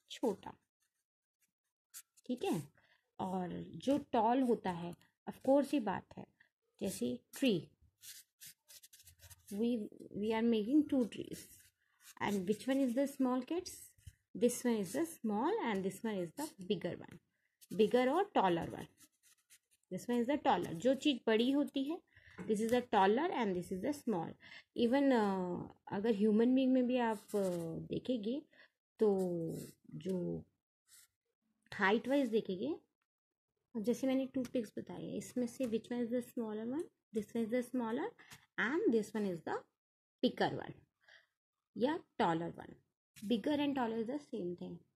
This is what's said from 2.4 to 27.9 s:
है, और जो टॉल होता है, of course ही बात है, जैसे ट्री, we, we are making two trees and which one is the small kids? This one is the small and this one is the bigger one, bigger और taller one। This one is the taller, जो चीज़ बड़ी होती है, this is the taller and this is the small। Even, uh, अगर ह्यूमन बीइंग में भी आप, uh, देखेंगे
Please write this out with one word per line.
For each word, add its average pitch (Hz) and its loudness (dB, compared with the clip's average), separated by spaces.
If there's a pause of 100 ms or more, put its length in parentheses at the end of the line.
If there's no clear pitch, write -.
है, 247 2 (560)
और 185 -4 (320)
जो 277 4 (160)
टॉल 240 4
होता 202 0
है, 175 -6 (360)
of - -16
course 277 6
ही 294 2
बात - -6
है, - -16 (540)
जैसे 240 -4 (200)
ट्री, 254 4 (2000)
we, 233 0 (480)
we 214 0
are 226 2
making 240 4
two 254 4 (120)
trees - -10 (760)
and 196 0
which 214 -2
one 269 2
is 233 -2
the 277 2
small 254 0
kids? 359 -6 (720)
This 240 2
one 233 0
is 185 -8
the 311 0 (100)
small 247 -2
and 196 -2
this 185 -10
one 202 -2
is 165 -8
the 311 -6 (220)
bigger 175 -2
one, - -18 (500)
bigger 233 4
और 403 0
taller 180 2
one। - -12 (1040)
This 185 -6
one 240 2
is 226 0
the 294 2
taller, 175 2
जो 196 2
चीज़ 269 2
बड़ी 233 4
होती 277 0
है, 311 -2 (520)
this 208 2
is 226 0
the 247 4 (100)
taller 208 4 (140)
and 202 0
this 175 -6
is 180 -8
the 285 0
small। 196 -2 (540)
Even, 269 4
uh, 190 2 (300)
अगर 208 2
ह्यूमन 220 6
बीइंग 262 4
में 254 4
भी 247 0
आप, 226 0
uh, 170 -2
देखेंगे 233 -2 (600)